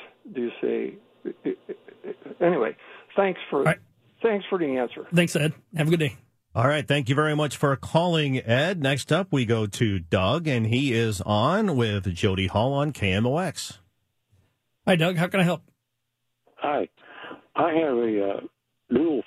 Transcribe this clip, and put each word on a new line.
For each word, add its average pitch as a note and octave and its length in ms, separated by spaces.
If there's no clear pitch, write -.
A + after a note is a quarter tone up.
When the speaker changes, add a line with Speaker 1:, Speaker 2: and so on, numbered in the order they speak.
Speaker 1:
Do B2 80
you A#2+ 100
see? A#2 360
It, - 240
it, - 120
it, - 360
anyway, E3+ 360
thanks G3 240
for, D3 100
Speaker 2:
All - 60
right. D#3+ 140
Speaker 1:
thanks G#3 280
for G3 80
the C#3 200
answer. - 360
Speaker 2:
Thanks, F3 220
Ed. D3+ 180
Have D3+ 120
a - 20
good E3+ 100
day. D3 160
Speaker 3:
All A#2+ 120
right. D3 200
Thank C#3 220
you C#3 60
very D3+ 200
much D3 220
for C#3 180
calling, D#3 640
Ed. D3 420
Next C3+ 300
up, F#3 200
we C3 140
go A2 220
to G2+ 320
Doug, G2 480
and A#2+ 180
he B2 280
is A2+ 280
on D3+ 540
with G2+ 400
Jody F#2+ 320
Hall A#2+ 260
on C#3+ 200
K G2 180
M G#2+ 160
O C#3 100
X. - 400
Speaker 2:
Hi, F#3+ 80
Doug. E3+ 220
How F3 100
can F#3+ 120
I F3+ 40
help? E3+ 180
Speaker 4:
Hi. C3 320
I D#3 180
have D3+ 240
a, G#2+ 320
uh, G2 100
dual C3 380